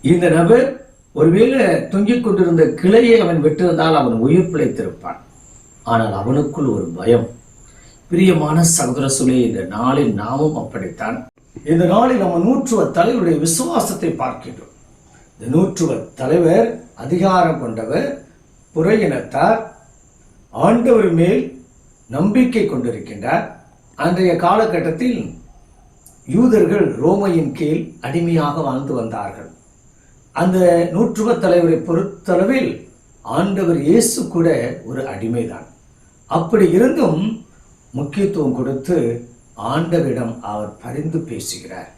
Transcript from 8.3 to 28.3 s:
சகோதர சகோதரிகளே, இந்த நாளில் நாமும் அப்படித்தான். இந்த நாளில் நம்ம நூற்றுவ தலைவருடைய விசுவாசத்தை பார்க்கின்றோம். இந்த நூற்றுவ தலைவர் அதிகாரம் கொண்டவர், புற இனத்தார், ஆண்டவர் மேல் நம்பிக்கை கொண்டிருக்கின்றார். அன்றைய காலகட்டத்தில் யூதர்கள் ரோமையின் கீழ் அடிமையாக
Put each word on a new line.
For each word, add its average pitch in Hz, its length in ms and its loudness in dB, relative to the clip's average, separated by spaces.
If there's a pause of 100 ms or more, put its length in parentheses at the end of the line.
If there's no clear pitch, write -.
சகோதர 127 420 0
சகோதரிகளே, 127 400 2
இந்த 101 140 -4
நாளில் 113 540 -2
நாமும் 131 420 -2
அப்படித்தான். 107 720 -10 (380)
இந்த 165 200 2
நாளில் 226 340 2
நம்ம 175 200 -2
நூற்றுவ 226 520 0
தலைவருடைய 175 480 0
விசுவாசத்தை 180 720 -2
பார்க்கின்றோம். - 600 -10 (680)
இந்த 131 180 -4
நூற்றுவ 170 580 -2
தலைவர் 170 680 0 (100)
அதிகாரம் 175 680 0
கொண்டவர், 113 640 -6 (480)
புற 170 220 0
இனத்தார், 180 840 -2 (720)
ஆண்டவர் 214 640 2
மேல் 180 520 0 (420)
நம்பிக்கை 214 640 0
கொண்டிருக்கின்றார். 117 800 -6 (440)
அன்றைய 180 420 0
காலகட்டத்தில் 202 1040 -2 (880)
யூதர்கள் 202 720 2
ரோமையின் 165 540 0
கீழ் 156 480 -4
அடிமையாக 160 600 -2